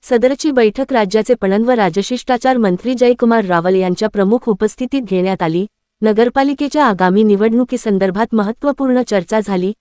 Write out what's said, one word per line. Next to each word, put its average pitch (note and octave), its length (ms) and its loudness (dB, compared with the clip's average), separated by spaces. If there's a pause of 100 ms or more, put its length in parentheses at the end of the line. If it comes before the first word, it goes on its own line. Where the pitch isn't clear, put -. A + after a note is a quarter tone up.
सदरची B3+ 480 0
बैठक B3+ 420 0
राज्याचे A3 420 0
पणन G#3 300 0
व A#3+ 60 0
राजशिष्टाचार B3 840 0
मंत्री A3 380 0
जयकुमार A#3+ 500 2
रावल F3+ 300 0
यांच्या F#3 340 0
प्रमुख G#3 380 0
उपस्थितीत A#3+ 560 -2
घेण्यात F#3+ 400 -2
आली. E3+ 240 -2 (360)
नगरपालिकेच्या C4+ 840 2
आगामी F#3+ 360 2
निवडणुकीसंदर्भात G#3+ 1120 0
महत्त्वपूर्ण B3+ 680 -2
चर्चा A3 380 -2
झाली. G3 400 -4